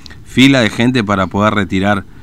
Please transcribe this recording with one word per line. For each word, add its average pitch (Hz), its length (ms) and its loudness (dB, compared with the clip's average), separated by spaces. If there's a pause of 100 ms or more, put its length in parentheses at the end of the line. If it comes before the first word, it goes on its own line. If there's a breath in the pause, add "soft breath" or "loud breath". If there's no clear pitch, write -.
(240 loud breath)
Fila 135 380 2
de 104 80 2
gente 120 340 0
para 98 240 -2
poder 104 260 0
retirar 95 520 -2 (180 soft breath)